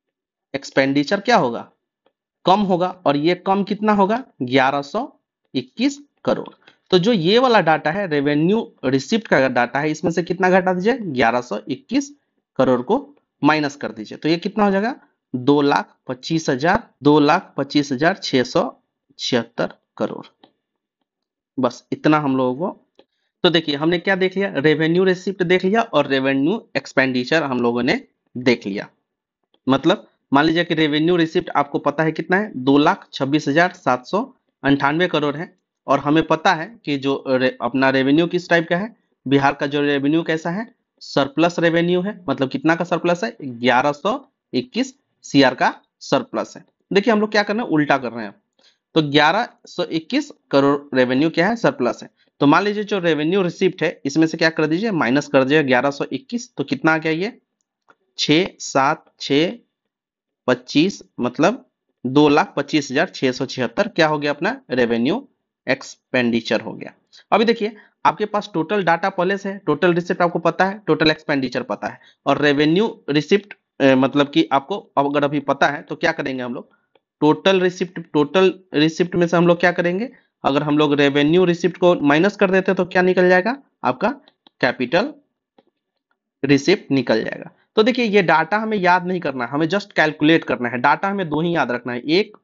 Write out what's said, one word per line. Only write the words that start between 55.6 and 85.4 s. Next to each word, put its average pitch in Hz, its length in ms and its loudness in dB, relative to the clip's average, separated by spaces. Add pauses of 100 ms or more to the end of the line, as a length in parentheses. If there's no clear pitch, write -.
ग्यारह 127 280 2
सौ 139 220 -8
इक्कीस। - 420 -10
तो 143 80 -6
कितना 151 300 0
आ 160 40 0
गया 160 140 -4
ये? 185 260 -6 (800)
छः 160 300 2 (120)
सात 143 460 -2 (140)
छः 160 340 0 (920)
पच्चीस, 143 560 0 (160)
मतलब 139 460 -2 (400)
दो 143 240 4
लाख 165 280 0
पच्चीस 139 340 -4
हजार 160 180 -2
छः 131 220 -2
सौ 127 140 -6
छिहत्तर 131 420 -4
क्या 165 200 2
हो 151 120 -2
गया? 147 120 -2
अपना 214 380 -6
रेवेन्यू 123 580 0 (400)
एक्सपेंडिचर 120 920 -2
हो - 120 -12
गया। - 200 -16 (380)
अभी 208 140 2
देखिए 226 300 -2 (300)
आपके 208 200 0
पास 208 280 -6
टोटल 180 300 -2
डेटा 170 260 0
पहले 190 280 -2
से 196 120 -10
है, 196 80 -10
टोटल 170 360 0
रिसिप्ट 175 280 -2
आपको 175 180 0
पता 170 260 0
है, 196 220 -6
टोटल 156 240 2
एक्सपेंडिचर 135 520 -4
पता 104 240 -8
है 127 120 -14 (260)
और 139 160 0
रेवेन्यू 151 680 2
रिसिप्ट, 156 440 0 (280)
ए, 135 140 6
मतलब 135 340 2
कि 160 220 0
आपको 139 460 -4
अगर 143 260 0
अभी 147 160 -2
पता 139 280 0
है 151 140 -6
तो - 140 -12
क्या 160 160 -2
करेंगे 135 320 -6
हम 123 100 -8
लोग? - 160 -14 (500)
टोटल 160 420 2
रिसिप्ट, 180 380 -2 (140)
टोटल 180 400 2 (200)
रिसिप्ट 160 420 0
में 175 120 2
से 175 100 0
हम 170 100 4
लोग 170 120 4
क्या 180 120 2
करेंगे? 180 380 -4 (340)
अगर 139 200 0
हम 147 140 0
लोग 151 160 2
रेवेन्यू 147 520 2
रिसिप्ट 175 320 0
को 175 180 4
माइनस 156 400 2
कर 190 160 0
देते 190 220 2
तो 185 120 0
क्या 180 160 0
निकल 180 280 4
जाएगा? 185 280 2 (260)
आपका 127 260 -2 (520)
कैपिटल 135 520 -2 (1300)